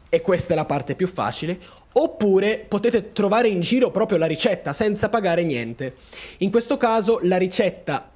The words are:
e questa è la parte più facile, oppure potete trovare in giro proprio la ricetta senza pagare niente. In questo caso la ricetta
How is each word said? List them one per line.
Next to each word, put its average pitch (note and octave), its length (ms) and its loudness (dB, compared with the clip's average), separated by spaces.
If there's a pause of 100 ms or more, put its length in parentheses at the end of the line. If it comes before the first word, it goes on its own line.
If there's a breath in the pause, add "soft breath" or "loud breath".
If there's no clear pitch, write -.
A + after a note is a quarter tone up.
e E3 140 2
questa F3 320 0
è - 20 2
la D#3 80 0
parte C#3+ 320 -4
più F#3 120 0
facile, D#3 520 -4 (320 loud breath)
oppure G#3 720 2
potete G#3+ 460 0
trovare G#3+ 380 2
in F#3+ 100 0
giro A#3+ 320 2
proprio G#3 260 0
la E3 100 0
ricetta D#3+ 440 -2
senza G#3 380 0
pagare F#3 340 2
niente. B2+ 520 -4 (420 loud breath)
In F#3+ 140 0
questo A#3 260 2
caso A3+ 460 2
la F3+ 120 2
ricetta F#3 800 -2